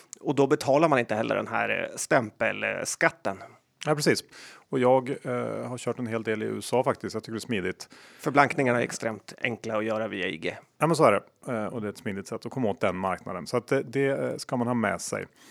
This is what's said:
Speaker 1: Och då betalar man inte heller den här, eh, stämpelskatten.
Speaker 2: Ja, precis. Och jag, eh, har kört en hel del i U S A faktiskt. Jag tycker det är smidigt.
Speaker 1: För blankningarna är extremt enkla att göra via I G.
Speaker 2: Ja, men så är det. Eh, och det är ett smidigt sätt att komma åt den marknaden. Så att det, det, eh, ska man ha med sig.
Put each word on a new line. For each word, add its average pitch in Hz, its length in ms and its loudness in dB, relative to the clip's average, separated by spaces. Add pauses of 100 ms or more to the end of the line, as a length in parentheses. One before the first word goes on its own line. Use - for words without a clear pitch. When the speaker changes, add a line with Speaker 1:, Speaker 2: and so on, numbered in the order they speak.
(200)
Speaker 1:
Och 156 140 -2
då 139 120 6
betalar 143 420 4
man 139 100 6
inte 117 160 0
heller 110 220 0
den 107 100 -2
här, 107 220 0
eh, - 280 -4
stämpelskatten. 107 1400 0 (480)
Speaker 2:
Ja, 151 80 2
precis. 147 300 2 (440)
Och 139 100 -2
jag, 127 320 4
eh, 120 580 -6
har 123 100 -8
kört 120 200 -4
en 123 80 -4
hel 113 160 -2
del 110 200 -2
i 107 40 -2
U 107 120 -4
S - 140 -6
A 123 120 4
faktiskt. 113 300 -2
Jag 110 80 -6
tycker 113 100 -12
det 113 60 -4
är - 20 -6
smidigt. 92 480 -4 (300)
Speaker 1:
För - 120 -4
blankningarna 131 480 4
är 120 40 2
extremt 117 600 -6
enkla 113 340 -4
att 107 80 0
göra 110 240 -2
via 98 180 -4
I 95 100 -4
G. 85 200 -6 (220)
Speaker 2:
Ja, 151 80 2
men 165 100 4
så 151 80 6
är 113 80 8
det. - 400 -4
Eh, 110 140 -4
och 113 140 -6
det 104 60 -4
är 104 40 -4
ett - 80 -12
smidigt 98 300 -6
sätt 113 180 -8
att 113 60 -10
komma 127 160 0
åt 98 120 -2
den 92 160 2
marknaden. 92 500 -4
Så - 100 -2
att 120 100 -2
det, 135 160 2
det, 135 240 -2
eh, 131 300 -2
ska - 200 -4
man 120 100 2
ha 123 80 0
med 101 260 2
sig. 101 260 -6 (240)